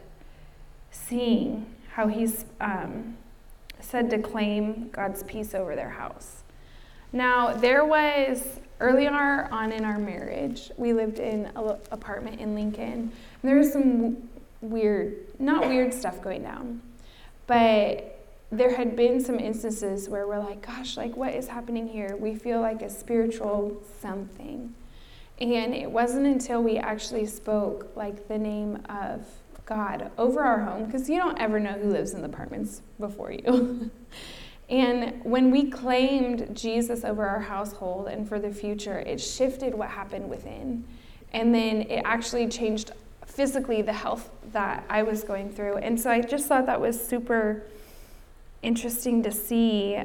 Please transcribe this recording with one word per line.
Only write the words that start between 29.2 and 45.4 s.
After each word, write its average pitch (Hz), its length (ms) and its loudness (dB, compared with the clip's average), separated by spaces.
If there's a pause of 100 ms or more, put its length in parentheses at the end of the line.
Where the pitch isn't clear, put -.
God 208 520 -4
over 262 240 4
our 233 180 6
home, 208 300 -2
'cause 262 200 -2
you 320 80 4
don't 349 220 2
ever 214 200 2
know 208 140 0
who 208 160 0
lives 196 240 0
in 190 80 -8
the 151 60 -6
apartments - 540 -8 (180)
before - 320 -6
you. 240 640 2
<laughs> - 60 -20 (680)
And 240 540 2
when 254 260 6
we 277 200 6
claimed 254 840 2
Jesus 233 520 -2
over 214 200 0
our 196 140 0
household 202 720 -6
and 208 180 -6
for 208 100 -4
the 208 140 -4
future, 208 480 -6
it - 220 -6
shifted 262 520 -2
what 214 140 -4
happened 196 420 -8
within. 131 540 -8 (480)
And 226 240 4
then 220 280 2
it - 200 -2
actually 233 460 0
changed 220 420 -2 (340)
physically 262 560 0
the 214 120 0
health - 360 -6 (220)
that 196 380 -2
I 214 140 2
was 214 200 0
going 202 300 -4